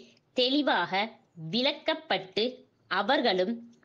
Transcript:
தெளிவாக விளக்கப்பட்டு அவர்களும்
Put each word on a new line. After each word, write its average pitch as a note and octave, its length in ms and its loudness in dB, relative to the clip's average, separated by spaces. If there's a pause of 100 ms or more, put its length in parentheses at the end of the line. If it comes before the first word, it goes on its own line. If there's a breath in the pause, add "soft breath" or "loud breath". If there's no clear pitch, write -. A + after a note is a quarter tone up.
(380 loud breath)
தெளிவாக B3+ 540 2 (560)
விளக்கப்பட்டு B3 960 -2 (480)
அவர்களும் G3+ 640 2 (320)